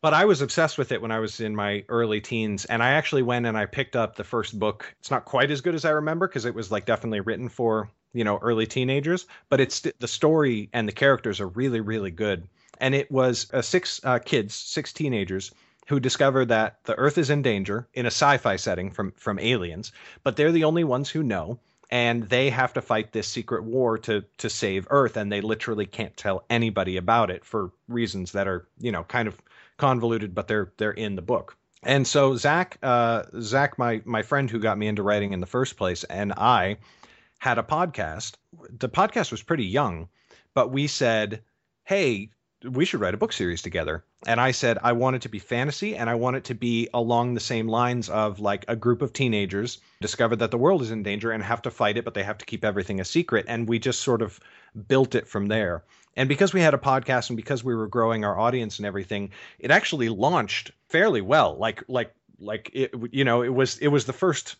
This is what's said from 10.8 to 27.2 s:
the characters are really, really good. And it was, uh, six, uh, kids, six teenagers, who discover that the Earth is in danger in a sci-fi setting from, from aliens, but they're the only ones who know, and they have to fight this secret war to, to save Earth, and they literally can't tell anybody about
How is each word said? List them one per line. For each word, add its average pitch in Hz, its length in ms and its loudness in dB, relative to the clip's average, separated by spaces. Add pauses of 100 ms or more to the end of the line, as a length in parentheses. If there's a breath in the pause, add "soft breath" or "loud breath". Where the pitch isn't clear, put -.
the 104 60 -4
characters 123 480 2
are 98 80 -4
really, 117 320 0
really 104 320 -4
good. 92 340 -2 (340 soft breath)
And 131 140 2
it 139 160 0
was, 127 420 2
uh, 127 100 0
six, - 420 -2
uh, 127 160 2
kids, 113 340 -2
six - 380 -8
teenagers, 98 580 -4 (380 soft breath)
who 143 100 2
discover 131 460 2
that 110 400 0
the 117 120 -2
Earth 147 220 2
is 139 120 2
in 147 120 2
danger 104 520 -2
in 123 100 -4
a 120 40 0
sci-fi 123 480 4
setting 92 340 -4
from, 98 260 -6
from 104 220 -6
aliens, 95 520 -2 (320 loud breath)
but 127 140 -2
they're 151 160 4
the 165 120 4
only 165 200 2
ones 135 260 0
who 156 120 -4
know, 104 360 -4 (320 soft breath)
and 120 380 0
they 127 220 2
have 127 240 0
to 131 80 -2
fight 110 300 -2
this 107 140 -4
secret - 380 -6
war 117 320 0
to, 110 260 -2 (140)
to 113 140 -6
save 98 400 -2
Earth, 135 260 4
and 104 160 -2
they 101 80 -2
literally 107 460 -2
can't - 300 -8
tell 95 340 -4
anybody 101 480 0
about 107 320 4